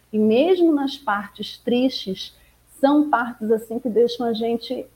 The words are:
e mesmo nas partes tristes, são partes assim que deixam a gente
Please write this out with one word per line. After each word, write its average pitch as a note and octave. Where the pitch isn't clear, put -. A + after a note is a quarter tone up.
e G#3+
mesmo D#4+
nas C#4
partes G3+
tristes, B3
são D4
partes A#3
assim A3+
que B3+
deixam A#3
a A#3
gente A#3